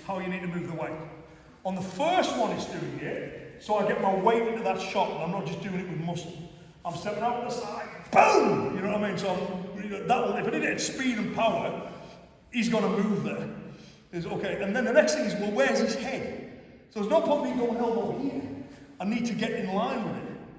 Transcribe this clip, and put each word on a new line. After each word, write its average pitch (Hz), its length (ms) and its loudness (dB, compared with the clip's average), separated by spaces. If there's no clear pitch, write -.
how 196 120 -4
you 180 100 -4
need 185 120 -2
to 180 60 -8
move 170 220 -4
the 165 60 -6
weight. 156 180 -4
On 190 100 -2
the 185 80 -4
first 294 560 2
one 214 140 2
it's - 140 -4
doing 147 340 -6
it, - 600 -8
so 214 160 0
I 208 120 4
get 202 120 2
my 196 140 4
weight 226 320 4
into 220 160 -2
that 190 180 0
shot, 185 300 0
and 147 120 -4
I'm 165 80 -2
not 190 160 -2
just - 160 -4
doing 185 180 -4
it 185 80 -6
with 156 120 -4
muscle. 170 320 -4
I'm 175 120 -4
stepping 208 260 -4
out 240 180 0
to - 140 -4
the - 60 -4
side, - 280 -6
boom! - 640 6
You 185 60 -2
know 202 100 0
what 208 100 2
I 208 60 0
mean? 185 100 -2
So - 120 0
I'm, - 520 -4
you 208 80 -6
know, 180 160 -6
that - 200 4
will, - 100 0
if 185 100 -2
I 208 40 0
did 302 140 0
it 294 80 0
at - 80 -2
speed 254 380 0
and 196 160 -2
power, 196 560 0
he's 226 160 2
gonna 214 200 4
move 202 360 2
there. - 260 -4
Is 170 140 -6
okay. 190 380 -2
And 196 120 0
then 240 120 2
the 233 60 2
next 294 240 8
thing 233 100 2
is, 190 80 0
well, 202 160 -2
where's 214 300 4
his 240 140 2
head? - 560 -6
So 220 100 -8
there's 202 100 0
no 320 100 6
point 285 240 2
me 247 180 0
going 233 140 2
elbow 226 420 0
here. - 240 -4
I 180 60 -6
need 226 220 0
to 226 80 0
get 220 180 -2
in 190 220 -2
line 233 300 0
with 175 120 -4
it. - 240 -8